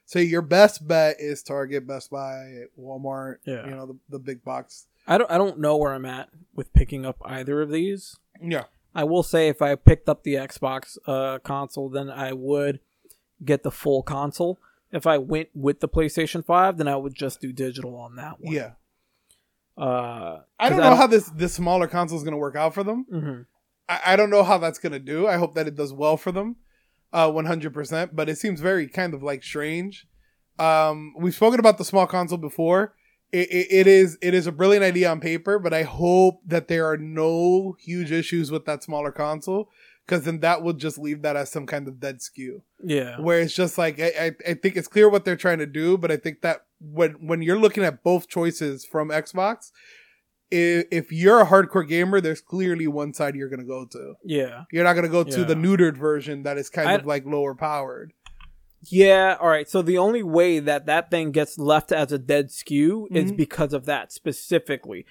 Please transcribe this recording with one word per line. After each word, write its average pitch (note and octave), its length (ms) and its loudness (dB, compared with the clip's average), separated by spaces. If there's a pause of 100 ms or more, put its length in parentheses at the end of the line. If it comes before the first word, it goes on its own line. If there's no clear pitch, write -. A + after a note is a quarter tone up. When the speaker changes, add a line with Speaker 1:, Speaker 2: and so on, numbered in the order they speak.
Speaker 1:
So - 140 -4
your E3+ 240 0
best F3 460 4
bet D#3 320 2
is D3 240 -8
Target, C#3 420 -6
Best C3 240 -12
Buy, C3 520 -14 (180)
Walmart, C3+ 640 -12
Speaker 2:
Yeah. B2 220 -10
Speaker 1:
you C3+ 80 -14
know, C3 120 -14
the, C3 120 -20 (100)
the C#3+ 100 -14
big C3 260 -14
box. C3 420 -12 (200)
Speaker 2:
I F3+ 120 2
don't, A#3 120 0
I E3+ 80 2
don't F#3+ 220 -2
know D3+ 160 2
where D3 160 -2
I'm C3 140 -10
at C3 220 -12 (260)
with - 180 -10
picking C3+ 340 2
up C3 180 -10
either C3 380 -6
of D3 80 -4
these. F#3+ 460 -6 (260)
Speaker 1:
Yeah. E3 220 -6 (280)
Speaker 2:
I D#3 120 -2
will E3 180 2
say E3 260 2
if D3 140 -2
I C#3+ 140 2
picked - 320 8
up - 160 -2
the C#3 100 -4
Xbox, C3+ 720 -8
uh, C3+ 320 -4
console, C#3 500 -8
then C3+ 220 -8
I C3 220 -10
would C#3 480 -2 (640)
get C#3 180 0
the C3+ 80 -6
full C#3 320 -2
console. D3+ 560 -4 (320)
If E3 160 -6
I D#3 120 4
went D#3 360 -4
with C#3+ 260 -2
the D#3+ 80 -4
PlayStation D#3+ 560 -2
five, F3+ 340 2
then D3+ 100 -2
I C#3 80 -2
would C3+ 180 -8
just C3+ 260 -8
do C3 120 -10
digital B2+ 420 -8
on A#2+ 220 -18
that D3 240 -16
one. D#3 140 -8
Speaker 1:
Yeah. A#2+ 160 -6 (1080)
Speaker 2:
Uh, A#2 640 -6 (180)
Speaker 1:
I A#3+ 120 2
don't - 80 2
Speaker 2:
'cause - 0 -
I E4 60 4
Speaker 1:
know C4 60 10
Speaker 2:
don't B3+ 60 8
Speaker 1:
how C4+ 100 6
this, A3 220 4
this D#3+ 240 -4
smaller F3 340 0
console E3+ 300 -4
is D3 80 -8
gonna D3+ 140 -6
work C#3+ 180 -6
out D#3 160 0
for G3+ 100 -6
them. A3+ 300 -6
Speaker 2:
Mm-hmm. C#3+ 300 -8 (480)
Speaker 1:
I, F3 100 -4 (140)
I - 20 4
don't G#3 140 4
know G3+ 120 6
how F#3+ 140 4
that's E3 220 -2
gonna D3 200 -6
do. D3+ 280 -4
I F#3+ 100 2
hope E3 180 -2
that D#3+ 140 -2
it D3 80 -10
does C#3+ 160 -6
well D3+ 240 0
for F3+ 160 -6
them, G#3 240 -6 (560)
uh, E3 180 4
one D#3 140 -4
hundred D#3 300 -6
percent. D#3+ 420 -8
But D#3 140 -4
it D3+ 80 -6
seems F#3+ 220 -6
very F3 280 -2
kind F3+ 240 -6
of, C#3 100 -12
like, C#3 220 -8
strange. E3 600 -8 (520)
Um, D#3 600 2
we've F3 160 -2
spoken A#3 260 4
about A3 160 8
the F#3 80 -8
small F#3+ 220 2
console F3+ 320 -4
before. E3+ 560 0 (380)
It, F3+ 180 0
it, F3+ 200 0
it F#3+ 160 6
is, F#3+ 360 8
it F3+ 100 0
is F3+ 140 2
a F3 60 -4
brilliant G3 320 4
idea F3+ 260 2
on D#3 100 -4
paper, E3+ 380 -2
but E3+ 160 -2
I D#3+ 80 0
hope F3+ 640 4
that E3 220 -2
there E3 180 0
are D#3 100 0
no E3 840 0
huge E3+ 340 -6
issues E3 380 -2
with D#3 140 -6
that D3 180 -6
smaller D3 300 -6
console, D#3 560 -4 (380)
'cause F3 180 0
then E3 160 -4
that E3 220 2
will E3+ 100 -2
just D3 240 -6
leave D3 260 -8
that D3 140 -2
as C#3 140 -6
some C#3+ 160 -8
kind C#3+ 220 -8
of C3 120 -18
dead C3+ 220 -10
skew. - 400 -14 (200)
Speaker 2:
Yeah. C3 380 -4
Speaker 1:
Where E3+ 200 2
it's E3 120 -2
just F3+ 240 -2
like, D#3+ 240 -2
I, E3 60 0 (120)
I, E3 320 -4
I E3+ 40 -2
think F#3+ 220 -2
it's E3 120 -8
clear G#3 220 8
what G3+ 160 2
they're F3+ 100 -2
trying E3+ 220 0
to D3+ 80 -4
do, D#3 320 0
but E3+ 140 -2
I D3+ 40 0
think D3 260 -8
that - 220 -2 (160)
when, D#3 320 0 (140)
when E3 160 -2
you're F3 160 2
looking G#3+ 260 4
at C#3+ 200 -2
both F3 240 2
choices E3 580 -4
from D#3 220 -4
Xbox, F#3 640 -4 (800)
i-, E3+ 400 2
if E3 180 -4
you're F#3+ 300 6
a G3 60 8
hardcore F#3 400 4
gamer, F3+ 340 0
there's D#3+ 200 -4
clearly F3 460 -4
one D3 260 -4
side C#3+ 220 -4
you're C#3 140 -8
gonna B2+ 160 -10
go B2+ 220 -10
to. C3+ 280 -18 (100)
Speaker 2:
Yeah. C3+ 460 -4
Speaker 1:
You're E3+ 140 0
not F3 100 6
gonna E3+ 140 0
go E3+ 160 2
to C#3 200 0
the D#3+ 120 2
Speaker 2:
Yeah. D#3+ 60 -2
Speaker 1:
neutered F3 360 4
version D3 460 -4
that C#3+ 140 -4
is C3+ 120 -10
kind D#3+ 180 -2
Speaker 2:
I F3+ 60 4
Speaker 1:
of, G3+ 120 -2
like, C#3+ 200 -4
lower C#3+ 300 -4
powered. C#3+ 560 -8 (760)
Speaker 2:
Yeah, F#3+ 520 8
all E3+ 80 4
right. D3+ 200 2
So F#3+ 140 0
the F3 160 2
only G#3+ 240 2
way E3+ 380 4
that D3 260 -2
that D#3+ 240 0
thing D#3+ 220 -2
gets D3+ 260 -2
left D3+ 340 2
as D3+ 200 0
a C#3+ 60 -4
dead C#3 340 0
skew E3 580 -2
is F3+ 180 0
Speaker 1:
Mm-hmm. G3+ 80 -4
Speaker 2:
because D3+ 360 -2
of C3 140 -6
that C#3 260 -6
specifically, - 1000 -6